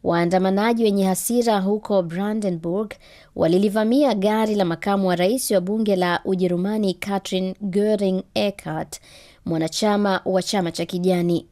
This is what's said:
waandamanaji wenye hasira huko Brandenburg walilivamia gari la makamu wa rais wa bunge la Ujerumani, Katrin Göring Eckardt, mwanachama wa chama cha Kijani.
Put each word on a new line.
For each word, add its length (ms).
waandamanaji 800
wenye 200
hasira 560
huko 420
Brandenburg 920
walilivamia 760
gari 400
la 100
makamu 440
wa 80
rais 340
wa 100
bunge 360
la 280
Ujerumani, 720
Katrin 680
Göring 600
Eckardt, 680
mwanachama 800
wa 180
chama 300
cha 120
Kijani. 680